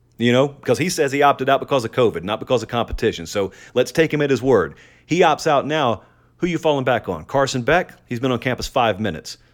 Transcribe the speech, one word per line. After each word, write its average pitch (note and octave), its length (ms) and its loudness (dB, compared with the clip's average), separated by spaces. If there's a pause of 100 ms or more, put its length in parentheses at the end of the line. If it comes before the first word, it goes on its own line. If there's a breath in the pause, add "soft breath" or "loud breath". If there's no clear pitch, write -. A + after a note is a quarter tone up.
(160)
You A#2+ 160 2
know, C3+ 160 4
'cause B2+ 300 -2
he D#3 100 -2
says D3 240 -2
he C#3 100 0
opted C3+ 280 2
out C3+ 100 2
because C3 240 -2
of A2+ 80 -8
covid, G2+ 320 0
not G#2 160 -4
because B2+ 220 -2
of A#2 80 -12
competition. G#2+ 560 -4
So G2 260 -4 (220 loud breath)
let's C3 180 0
take D#3 220 2
him D3 80 0
at C#3+ 80 2
his A#2+ 120 0
word. G2+ 320 2 (320 soft breath)
He E3+ 140 0
opts D#3+ 260 2
out C#3+ 200 2
now. C3+ 360 0 (360 soft breath)
Who - 80 -4
you F3 100 -2
falling D3 300 0
back A#2+ 200 0
on? E2 200 -6
Carson C3+ 340 0
Beck? D#3 320 0 (140)
He's A#2+ 120 -6
been B2+ 140 -2
on A#2+ 60 0
campus B2+ 280 -4
five A2+ 320 0
minutes. F#2 380 -6 (180 soft breath)